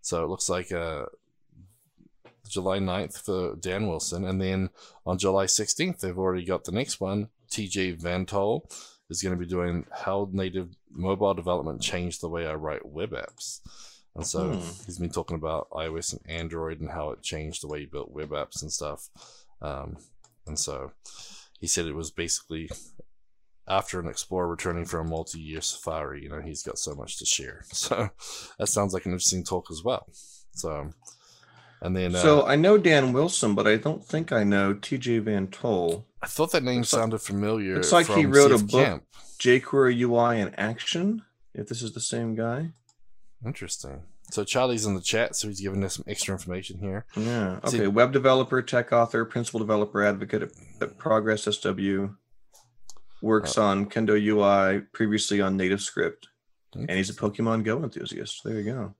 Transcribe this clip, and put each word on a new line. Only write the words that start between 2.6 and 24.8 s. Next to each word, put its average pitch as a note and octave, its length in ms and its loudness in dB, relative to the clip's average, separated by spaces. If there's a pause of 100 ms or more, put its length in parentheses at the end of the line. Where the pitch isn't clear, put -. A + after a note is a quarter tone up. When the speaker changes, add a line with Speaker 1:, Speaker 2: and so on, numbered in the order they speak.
Speaker 1:
ninth F#2 380 -2
for F#2 380 -2
Dan F#2 300 -2
Wilson. F2 380 -4
And F#2+ 160 -2
then F#2+ 300 0 (360)
on F2+ 120 -2
July F#2+ 280 4
sixteenth, F3+ 540 0
they've F#3 180 -4
already F#2 260 0
got F2+ 200 -2
the F2 80 -6
next A#2+ 280 -4
one. G2+ 280 -2 (200)
T G#2 200 -4
J F#2 260 -2
Vantol F#2 680 0 (460)
is - 140 -6
gonna F#2 140 0
be F2+ 100 -6
doing F2 460 -2
how G2 400 -2
native F#2 420 -4 (160)
mobile F#2+ 440 0
development E2 460 -2
changed F2 400 -4
the E2+ 80 -8
way E2 180 -4
I D#2 80 -4
write D#2 320 -6
web D#2+ 260 -8
apps. - 480 -12 (560)
And E2 100 -8
so E2 280 -2
Speaker 2:
Hmm. F2 300 -8
Speaker 1:
he's F2 140 -12
been F2 120 -4
talking E2+ 260 -6
about D#2+ 400 -4
I D#2+ 100 -6
O D#2+ 100 -6
S - 160 -6
and - 160 -12
Android E2 520 -6
and D2+ 100 -8
how D#2 200 -6
it - 120 -12
changed D#2 400 -8
the D2 60 -12
way D2 140 -6
you C#2+ 40 -12
built D2 240 -10
web D2+ 200 -10
apps D2 320 -6
and D#2 100 -8
stuff. D2 360 -6 (540)
Um, D2 360 -10 (480)
and D2+ 120 -8
so C2+ 340 -8 (680)
he - 80 -8
said E2+ 180 0
it D2 80 -6
was D#2+ 160 -8
basically E2 580 -6 (1000)
after F#2+ 320 0
an E2 80 -6
explorer F2+ 400 -4
returning E2+ 360 -4